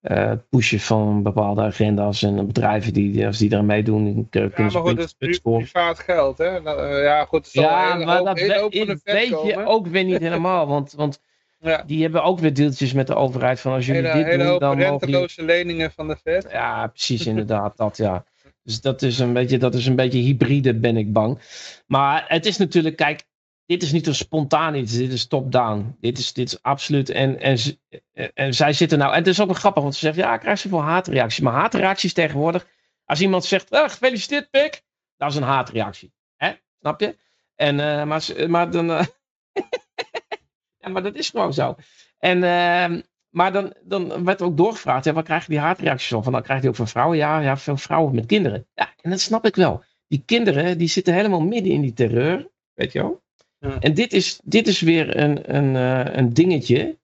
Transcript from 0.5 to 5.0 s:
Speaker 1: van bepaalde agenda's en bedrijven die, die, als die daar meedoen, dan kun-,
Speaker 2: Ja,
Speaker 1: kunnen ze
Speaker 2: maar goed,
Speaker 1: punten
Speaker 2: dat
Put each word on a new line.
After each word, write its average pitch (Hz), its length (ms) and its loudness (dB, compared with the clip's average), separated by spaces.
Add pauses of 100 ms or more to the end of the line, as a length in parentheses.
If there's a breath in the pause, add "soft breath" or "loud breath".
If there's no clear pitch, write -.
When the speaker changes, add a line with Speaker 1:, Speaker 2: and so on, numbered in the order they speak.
Speaker 1:
van 107 440 0
bepaalde 104 380 0
agenda's 104 600 0
en 101 240 0
bedrijven 107 460 0
die, 101 180 2
die, 104 140 0
als 107 120 -2
die 104 120 4
daar 104 160 2
meedoen, 107 380 2 (100)
dan 107 160 -2
kun-, 107 120 0
Speaker 2:
Ja, 101 60 0
Speaker 1:
kunnen 104 240 0
ze 123 60 -2
Speaker 2:
maar 170 100 0
goed, - 80 2
Speaker 1:
punten - 0 -
Speaker 2:
dat 165 120 -4